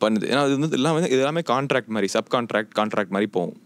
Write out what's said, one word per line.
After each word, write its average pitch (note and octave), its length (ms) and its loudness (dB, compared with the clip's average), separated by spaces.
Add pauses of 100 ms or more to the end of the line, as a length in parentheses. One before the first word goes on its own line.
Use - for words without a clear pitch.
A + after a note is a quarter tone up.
பண்ணுது. G#2+ 240 2
ஏன்னா B2 120 0
அது C#3 220 2
வந்து D3+ 180 0
எல்லாமே, D#3 220 0
இது D3 180 2
எல்லாமே D3 240 0
கான்ட்ராக்ட் C3 460 0
மாதிரி, G#2+ 220 -2
சப் - 240 -2
கான்ட்ராக்ட், A2 420 -2
கான்ட்ராக்ட் G#2 340 -2
மாதிரி G2 180 0
போகும். F2+ 400 -4